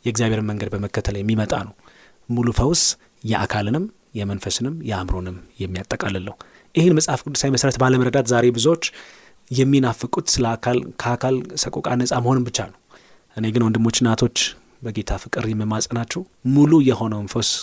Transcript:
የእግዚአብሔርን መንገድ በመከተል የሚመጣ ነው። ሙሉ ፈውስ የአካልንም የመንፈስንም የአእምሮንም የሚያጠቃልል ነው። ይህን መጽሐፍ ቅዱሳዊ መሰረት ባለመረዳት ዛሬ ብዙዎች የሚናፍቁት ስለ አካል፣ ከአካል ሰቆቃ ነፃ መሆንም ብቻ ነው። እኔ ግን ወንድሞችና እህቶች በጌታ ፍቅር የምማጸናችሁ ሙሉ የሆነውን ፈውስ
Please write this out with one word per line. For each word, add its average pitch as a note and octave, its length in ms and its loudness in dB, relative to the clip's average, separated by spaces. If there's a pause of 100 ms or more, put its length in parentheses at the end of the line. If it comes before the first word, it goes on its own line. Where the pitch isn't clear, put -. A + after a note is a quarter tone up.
የእግዚአብሔርን A2 440 0
መንገድ G#2 240 -6
በመከተል G2+ 460 -4
የሚመጣ G#2+ 460 0
ነው። - 120 -14 (540)
ሙሉ A#2+ 260 0
ፈውስ D3 280 2 (420)
የአካልንም G#2+ 640 -2 (280)
የመንፈስንም G2+ 680 -4
የአእምሮንም F#2 560 -4 (200)
የሚያጠቃልል F#2+ 680 -6
ነው። G2+ 120 -12 (380)
ይህን E3 200 6
መጽሐፍ D3 280 0
ቅዱሳዊ C#3+ 280 -2
መሰረት B2+ 280 2
ባለመረዳት B2+ 500 2
ዛሬ A#2+ 220 4
ብዙዎች A#2+ 340 2 (680)
የሚናፍቁት C3 760 2
ስለ - 200 0
አካል፣ A#2+ 300 -2 (180)
ከአካል B2+ 400 0 (200)
ሰቆቃ - 380 -4
ነፃ B2 200 0
መሆንም B2 300 2
ብቻ A#2 200 -6
ነው። - 140 -16 (580)
እኔ A2 100 -2
ግን A2+ 160 2
ወንድሞችና A2+ 460 2
እህቶች A2+ 300 2 (440)
በጌታ G#2+ 360 -6
ፍቅር - 280 -6
የምማጸናችሁ A2 760 -2 (260)
ሙሉ C#3+ 260 6 (100)
የሆነውን A2+ 460 0
ፈውስ - 220 -2 (120)